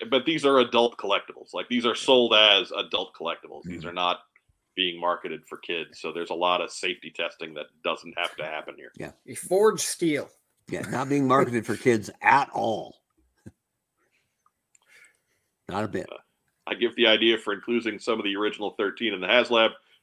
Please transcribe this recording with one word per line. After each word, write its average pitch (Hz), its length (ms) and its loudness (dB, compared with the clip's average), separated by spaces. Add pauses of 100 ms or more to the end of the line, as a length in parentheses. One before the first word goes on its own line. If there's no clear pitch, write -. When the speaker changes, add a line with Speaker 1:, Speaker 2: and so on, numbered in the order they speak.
Speaker 1:
but 127 160 2
these 156 200 -2
are 139 140 6
adult 120 380 4
collectibles. - 560 -4
Like, 90 140 -6
these 123 180 -2
are 113 100 2
sold 120 380 4
as 104 380 6
adult - 420 -6
collectibles. - 500 -10
These 85 180 -12
Speaker 2:
Mm-hmm. 85 80 -10
Speaker 1:
are 85 40 -14
not 90 260 -2 (560)
being 90 240 -2
marketed 85 480 -4
for 78 100 -16
kids, 80 420 -10
so 82 120 -8
there's 85 200 -8
a 87 40 -6
lot 90 260 0
of 80 100 -6
safety 90 440 -8
testing 82 380 -8
that 76 140 -12 (160)
doesn't 82 340 -6
have 87 200 -6
to 80 80 -8
happen 76 320 -10
here. 67 200 -20
Speaker 2:
Yeah. 76 140 -14 (160)
Speaker 3:
A 123 80 -14
forged 196 480 2
steel. 147 460 -2 (400)
Speaker 2:
Yeah, 90 200 -6
not 127 200 -4
being 139 180 2
marketed 127 380 2
for 110 120 -4
kids 110 320 2 (120)
at 127 300 4
all. - 460 -4 (2750)
Not 98 140 -4
a 107 40 -4
bit. 95 240 -6
Speaker 1:
Uh, - 60 -16 (500)
I 92 60 -4
give 113 220 -2
the 117 120 4
idea 110 300 6
for 107 160 -4
including 110 460 -4
some 113 200 -2
of 107 60 -6
the 98 100 -4
original 104 360 -4
thirteen 104 420 -4
in 92 80 -6
the 92 60 -4
HasLab 117 440 4 (320)